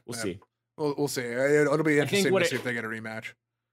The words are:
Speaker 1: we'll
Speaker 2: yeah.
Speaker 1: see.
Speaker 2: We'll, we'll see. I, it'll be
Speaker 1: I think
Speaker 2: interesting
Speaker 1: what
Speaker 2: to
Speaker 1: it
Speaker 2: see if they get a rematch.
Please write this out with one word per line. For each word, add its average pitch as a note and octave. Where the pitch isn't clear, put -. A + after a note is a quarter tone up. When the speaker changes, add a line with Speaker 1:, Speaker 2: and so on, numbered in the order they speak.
Speaker 1:
we'll A#2+
Speaker 2:
yeah. A2+
Speaker 1:
see. G2+
Speaker 2:
We'll, D3
we'll C#3+
see. C3+
I, C3
it'll D3+
be D3
Speaker 1:
I C#3+
think F#3+
Speaker 2:
interesting F3+
Speaker 1:
what F#3+
Speaker 2:
to F3
Speaker 1:
it -
Speaker 2:
see C3+
if A#2
they B2
get A#2
a A2
rematch. A2